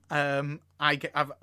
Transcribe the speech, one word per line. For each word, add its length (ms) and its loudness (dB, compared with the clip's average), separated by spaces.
Um, 460 0
I 160 4
g-, 180 -6
I've 160 2